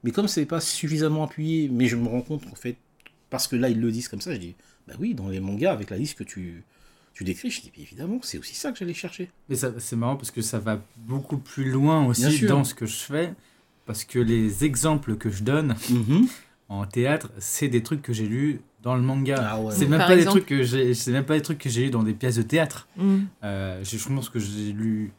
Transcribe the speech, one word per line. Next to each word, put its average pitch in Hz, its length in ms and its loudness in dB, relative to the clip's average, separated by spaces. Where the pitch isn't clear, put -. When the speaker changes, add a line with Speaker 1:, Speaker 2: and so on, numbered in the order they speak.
Speaker 1:
mais 117 80 0
comme 208 160 2
c'est 151 180 0
pas 165 160 -2
suffisamment 156 600 0
appuyé, 156 480 -2
mais 120 160 4
je 120 80 2
me 117 120 0
rends 123 140 -2
compte 147 260 -8
qu'en 98 80 -18
fait, 120 220 -10
parce - 160 -4
que 127 80 -2
là, 123 140 2
ils 113 100 2
le 117 120 2
disent 120 160 -6
comme 101 140 -10
ça, 175 120 -6
je 120 60 -6
dis, 87 160 -12
bah - 120 -20
oui, 208 160 -2
dans 98 140 -6
les 95 100 -4
mangas, 104 320 0
avec 107 180 -6
la 95 80 -6
liste 147 220 -4
que - 40 -10
tu, 87 400 -12
tu - 80 -12
décris, 180 260 -4
je - 120 -8
dis, - 140 -20
mais - 60 -20
évidemment, 175 400 -8
c'est - 160 -10
aussi - 160 -14
ça 285 180 -6
que - 60 -10
j'allais 170 160 -6
chercher. 180 380 -10
Speaker 2:
Mais 131 60 -2
ça, 123 240 -2
c'est - 160 -8
marrant 120 200 0
parce 127 140 -10
que 117 120 -6
ça 110 180 -4
va 104 200 -2
beaucoup 131 420 -6
plus 131 320 -4
loin 147 340 4
aussi 120 160 2
Speaker 1:
Bien 139 80 4
sûr. 156 200 4
Speaker 2:
dans 143 140 6
ce - 120 -4
que 117 100 -6
je 107 120 -6
fais, 165 360 -2
parce 113 160 -6
que - 160 -2
les 113 440 2
exemples 147 520 2
que 107 160 -2
je 98 120 -4
donne 135 320 2
Speaker 1:
Mhm. 123 380 6
Speaker 2:
en 101 160 -4
théâtre, 131 540 0
c'est - 280 -2
des 123 140 2
trucs 143 220 -4
que 123 100 -4
j'ai 110 140 -2
lus 135 340 -2
dans 123 120 0
le 123 60 2
manga. 135 400 0
Speaker 1:
Ah 110 180 -2
ouais. 110 160 -2
Speaker 2:
C'est 143 120 4
même 156 120 6
Speaker 3:
Par 180 100 4
Speaker 2:
pas 185 60 10
des 180 60 10
Speaker 3:
exemple. 190 200 8
Speaker 2:
trucs - 80 -12
que 139 140 4
j'ai, 123 300 4
c'est 120 180 -2
même 131 140 2
pas 151 100 2
des 151 60 2
trucs 151 160 -4
que 139 120 -4
j'ai 120 160 2
lus 135 60 0
dans 113 120 2
des 107 100 2
pièces 117 220 0
de 117 80 2
théâtre. 151 440 0
Speaker 3:
Mm. 196 200 4
Speaker 2:
Euh, 98 400 -4
je, 104 140 -6
je 107 120 -8
pense 135 200 -2
que - 100 -6
j'ai 104 320 -4
lu 107 480 -2